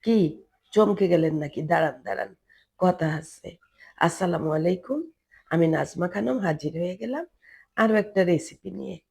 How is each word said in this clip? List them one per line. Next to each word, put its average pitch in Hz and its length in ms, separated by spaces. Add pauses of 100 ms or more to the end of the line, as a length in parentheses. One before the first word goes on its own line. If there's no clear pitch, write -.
কি 214 400 (280)
চমকে 202 380
গেলেন 160 280
নাকি? 147 260
দাঁড়ান, 160 400
দাঁড়ান, - 320 (440)
কথা 170 360
আছে। - 420 (400)
আসসালামু 170 540
আলাইকুম, 180 600 (400)
আমি 165 180
নাজমা 160 400
খানম 233 300
হাজির 156 340
হয়ে 175 240
গেলাম 262 300 (500)
আরো 220 180
একটা 208 300
রেসিপি 175 460
নিয়ে। 180 280 (120)